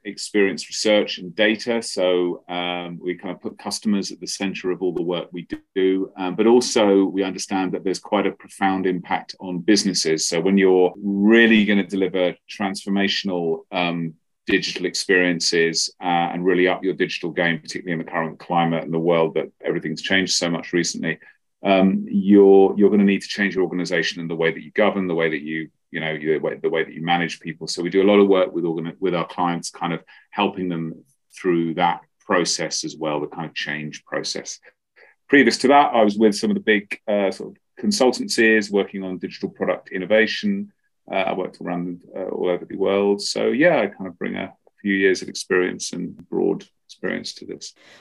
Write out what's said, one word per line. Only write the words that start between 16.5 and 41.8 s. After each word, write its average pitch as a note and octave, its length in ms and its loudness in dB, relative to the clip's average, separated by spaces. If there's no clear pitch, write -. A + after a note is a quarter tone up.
up F2+ 160 -2
your F#2 100 -2
digital E2+ 380 -4
game, E2+ 280 -2
particularly - 400 -8
in E2 60 -8
the - 60 -14
current E2 260 -6
climate E2 460 0
and D2+ 100 -6
the E2 60 0
world E2 340 2
that - 180 -4
everything's D#2+ 380 -4
changed F#2 300 0
so E2+ 180 0
much - 200 -6
recently, E2+ 460 -2
um, G2 440 4
you're, G2 680 8
you're G2+ 140 6
gonna G2+ 120 4
need G2 200 2
to - 40 -16
change G2 280 -4
your F#2 80 0
organization F2 580 -4
and E2 80 -8
the E2+ 60 -4
way E2 160 0
that E2+ 100 -12
you D#2 80 -18
govern, G2 380 0
the E2+ 80 -2
way E2 160 0
that D2+ 100 -6
you, D#2 300 -8
you E2 100 -8
know, D#2+ 160 -4
the D2+ 220 -2
way, D2+ 240 -6
the D#2+ 80 -2
way D#2+ 140 0
that - 100 -8
you D#2 100 -10
manage E2+ 360 -2
people. D#2+ 280 -12
So - 140 -6
we E2+ 80 -2
do F#2+ 140 4
a - 20 4
lot G2+ 140 6
of G2+ 80 6
work F#2 260 2
with E2+ 120 -2
organ-, E2+ 340 -4
with F2+ 160 -2
our E2 100 -2
clients, F2 460 -4
kind E2+ 220 -6
of E2 100 -8
helping G2 400 -2
them E2 340 -8
through E2+ 380 0
that E2+ 280 0
process E2+ 640 -2
as D2 120 -10
well, D2+ 260 -4
the D2 40 -4
kind D#2+ 220 -12
of - 80 -16
change D2+ 500 -10
process. - 540 -8
Previous B2 300 6
to B2+ 120 2
that, C#3+ 260 6
I A#2 80 6
was G#2 160 2
with G#2+ 160 6
some G#2+ 160 -2
of G2+ 40 2
the G2+ 60 -2
big, G#2 460 0
uh, G#2+ 240 0
sort - 180 -12
of - 340 -16
consultancies A2 840 2
working G2 320 -2
on F#2 160 -8
digital F#2 320 -8
product - 400 -4
innovation. G2+ 800 -2
Uh, - 100 -4
I F#2+ 160 -2
worked F#2 280 -8
around, F2 400 -6